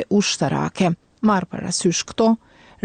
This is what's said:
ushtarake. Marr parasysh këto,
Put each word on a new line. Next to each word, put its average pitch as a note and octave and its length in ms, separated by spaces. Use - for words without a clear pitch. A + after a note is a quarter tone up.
ushtarake. E3+ 800
Marr F#3+ 240
parasysh - 560
këto, A3+ 220